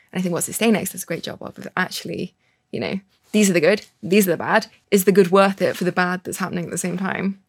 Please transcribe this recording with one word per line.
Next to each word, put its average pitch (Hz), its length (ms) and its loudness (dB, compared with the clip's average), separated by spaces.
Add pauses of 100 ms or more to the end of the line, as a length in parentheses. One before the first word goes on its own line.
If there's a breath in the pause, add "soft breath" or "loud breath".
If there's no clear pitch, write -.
(120 soft breath)
And 185 80 -4
I - 20 0
think 175 100 -2
what 165 120 -2
SustainX 202 480 0
does 180 100 -12
a - 40 -20
great - 180 -8
job - 180 -10
of - 160 -14
is - 180 -12
actually, - 580 -6 (360)
you - 100 -8
know, 131 200 -4 (320)
these 208 180 4
are - 20 4
the 170 80 2
good, 190 240 2 (180)
these 190 240 4
are 175 40 2
the 156 80 -2
bad. 180 300 0 (220 soft breath)
Is 196 140 4
the 196 80 6
good 180 180 6
worth 196 300 4
it 147 160 0
for - 80 -4
the 180 80 0
bad 180 320 -2
that's - 140 -8
happening 180 260 -4
at 170 60 -10
the 180 80 -6
same 175 180 -4
time? 196 520 -4